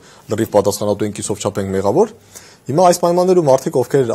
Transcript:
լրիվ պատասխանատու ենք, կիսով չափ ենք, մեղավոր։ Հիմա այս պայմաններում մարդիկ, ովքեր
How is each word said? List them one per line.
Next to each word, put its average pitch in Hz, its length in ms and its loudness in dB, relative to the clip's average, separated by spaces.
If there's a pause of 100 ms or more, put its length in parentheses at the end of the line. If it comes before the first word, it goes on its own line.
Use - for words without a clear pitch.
(340)
լրիվ 107 220 -2
պատասխանատու 104 520 0
ենք, 101 100 -10
կիսով 104 200 -8
չափ 104 240 -6
ենք, 98 160 -6
մեղավոր։ 110 380 0 (520)
Հիմա 170 200 2
այս 175 100 4
պայմաններում 175 500 2
մարդիկ, 139 300 2
ովքեր 127 380 0